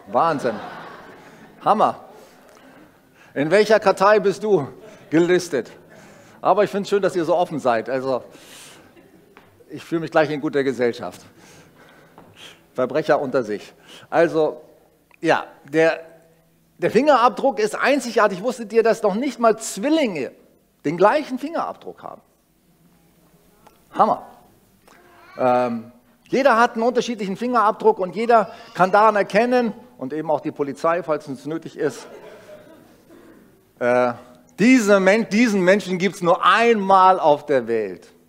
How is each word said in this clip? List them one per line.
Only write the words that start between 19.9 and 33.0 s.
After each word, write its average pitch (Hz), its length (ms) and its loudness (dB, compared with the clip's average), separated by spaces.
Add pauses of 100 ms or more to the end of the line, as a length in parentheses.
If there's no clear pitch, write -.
den 156 140 -4
gleichen 247 420 2
Fingerabdruck 190 640 -10
haben? - 180 -18 (1700)
Hammer. - 340 0 (1120)
Ähm, 123 560 -2 (340)
jeder 247 320 2
hat 240 140 2
einen 226 100 -4
unterschiedlichen 226 540 -4
Fingerabdruck 220 600 0
und 180 160 -6
jeder 226 380 2 (220)
kann 185 180 0
daran 208 240 4
erkennen, 233 560 0 (260)
und 131 140 -12
eben 156 180 -6
auch 147 120 -2
die 151 100 -6
Polizei, 165 500 -4
falls 151 280 -6
es 127 160 -12
nötig 160 320 -10
ist, 135 280 -6 (1700)